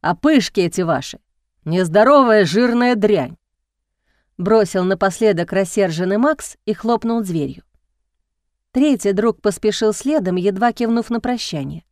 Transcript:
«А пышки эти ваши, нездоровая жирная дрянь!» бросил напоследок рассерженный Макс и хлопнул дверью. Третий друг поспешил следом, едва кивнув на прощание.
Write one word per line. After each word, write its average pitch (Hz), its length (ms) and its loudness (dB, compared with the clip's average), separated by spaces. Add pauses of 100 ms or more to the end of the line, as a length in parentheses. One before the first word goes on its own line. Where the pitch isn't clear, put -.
«А 170 120 -4
пышки 277 460 2
эти 175 220 -2
ваши, 165 400 -4 (420)
нездоровая 208 800 4
жирная 240 520 2
дрянь!» 202 420 0 (1000)
бросил 190 460 2
напоследок 185 720 0
рассерженный 185 640 -2
Макс 285 480 -2
и 214 80 -4
хлопнул 226 480 -2
дверью. 160 420 -6 (1080)
Третий 254 420 2
друг 220 280 0
поспешил 214 520 0
следом, 247 420 -2
едва 190 380 0
кивнув 233 360 -2
на 233 120 -4
прощание. 147 680 -8